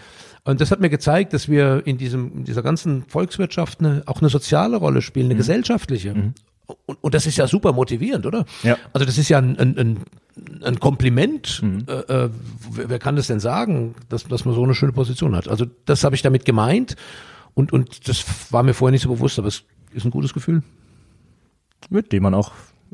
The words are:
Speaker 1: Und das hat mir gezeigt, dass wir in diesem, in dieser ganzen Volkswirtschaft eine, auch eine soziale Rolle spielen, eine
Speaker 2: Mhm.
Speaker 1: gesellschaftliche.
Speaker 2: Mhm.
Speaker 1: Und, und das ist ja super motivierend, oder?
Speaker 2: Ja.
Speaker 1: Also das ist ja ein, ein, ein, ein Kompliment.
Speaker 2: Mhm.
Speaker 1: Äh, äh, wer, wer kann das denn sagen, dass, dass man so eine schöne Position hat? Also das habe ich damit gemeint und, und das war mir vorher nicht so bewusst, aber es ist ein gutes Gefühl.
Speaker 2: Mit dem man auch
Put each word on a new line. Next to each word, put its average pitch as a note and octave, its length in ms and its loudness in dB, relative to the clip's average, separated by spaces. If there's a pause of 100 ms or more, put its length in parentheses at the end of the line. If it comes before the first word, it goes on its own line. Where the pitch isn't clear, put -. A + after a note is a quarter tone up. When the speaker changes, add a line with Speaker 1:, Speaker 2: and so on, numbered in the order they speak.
(440)
Speaker 1:
Und C#3 160 0
das D3+ 100 2
hat G3 100 2
mir E3+ 100 4
gezeigt, D3+ 420 0
dass C#3+ 160 -2
wir C#3 380 4
in C3 100 -2
diesem, B2 420 -4
in B2+ 60 -8
dieser B2 180 -4
ganzen C#3 460 -2
Volkswirtschaft F3 720 -4
eine, D3 240 2
auch - 160 -8
eine D#3 80 6
soziale D#3 480 2
Rolle C#3+ 240 2
spielen, B2+ 280 0
eine B2 60 2
Speaker 2:
Mhm. G#2+ 40 2
Speaker 1:
gesellschaftliche. B2+ 760 -2
Speaker 2:
Mhm. G#2 200 -2 (500)
Speaker 1:
Und, - 180 -12
und C#3+ 120 -2
das D3+ 120 0
ist D#3 120 0
ja C#3 80 4
super F#3+ 260 2
motivierend, B2+ 540 -2
oder? G#3+ 180 -2 (180)
Speaker 2:
Ja. A#2+ 140 4 (160)
Speaker 1:
Also C#3 140 0
das A#2+ 100 -2
ist D3 140 2
ja D3 80 6
ein, B2+ 200 2
ein, C3 200 2
ein, A2+ 180 2 (640)
ein A#2+ 160 -2
Kompliment. C#3+ 840 0
Speaker 2:
Mhm. G#2 260 -2
Speaker 1:
Äh, C3+ 40 -8 (320)
äh, A#2 60 -2 (420)
wer, A2+ 180 -8
wer B2 80 -2
kann C#3 180 -2
das C#3 100 0
denn A2 140 -2
sagen, B2 540 -2 (160)
dass, A#2 140 -6
dass A#2+ 200 -4
man B2 100 0
so A#2+ 80 2
eine C3 120 4
schöne C#3 180 2
Position B2 420 0
hat? - 140 -2
Also A2+ 160 -2 (220)
das C#3+ 180 2
habe C3+ 100 2
ich - 60 -2
damit C3 240 2
gemeint C3 520 2 (580)
und, C#3 180 2
und - 340 -2
das - 460 -6
war A#2+ 120 4
mir C3 100 4
vorher C3 180 4
nicht C3 80 4
so - 80 0
bewusst, B2 300 0
aber G#2 100 -2
es - 160 -6 (300)
ist G2+ 100 -6
ein A#2+ 60 0
gutes C3+ 240 -2
Gefühl. D#3+ 280 0 (1300)
Speaker 2:
Mit - 240 -2
dem G2 100 2
man F#2+ 120 4
auch G2+ 180 0 (420)